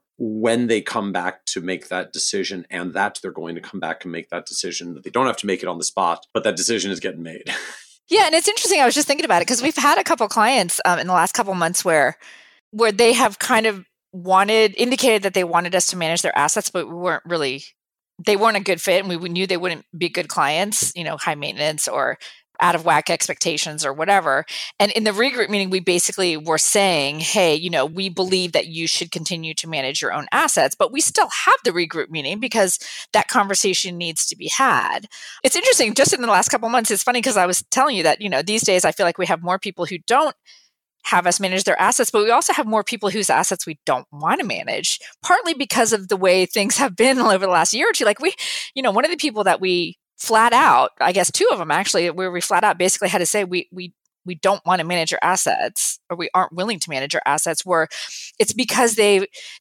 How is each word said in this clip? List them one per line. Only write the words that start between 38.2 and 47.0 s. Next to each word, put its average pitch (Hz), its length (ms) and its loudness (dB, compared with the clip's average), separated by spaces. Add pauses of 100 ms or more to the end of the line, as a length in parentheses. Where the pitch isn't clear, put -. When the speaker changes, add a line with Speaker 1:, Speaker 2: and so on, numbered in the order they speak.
Speaker 2:
you 208 80 -6
know, 147 140 0
these 214 180 0
days 180 240 4
I 151 60 4
feel 180 160 0
like 170 100 -2
we 135 80 -2
have 165 160 0
more 180 160 -2
people 180 300 -6
who 180 100 -8
don't 254 380 0 (720)
have 180 200 2
us 175 140 2
manage 190 240 0
their - 180 2
assets, 220 300 2
but 208 120 4
we 220 60 2
also 277 240 4
have 277 140 -2
more 214 160 0
people 214 260 -4
whose 180 220 -2
assets 170 340 0
we 156 220 -12
don't 127 240 -2
wanna 170 320 -2
manage, - 560 -6 (240)
partly 359 320 2
because 240 380 0
of 196 160 -4
the 202 80 0
way 185 280 4
things - 320 -2
have 233 180 0
been 262 220 4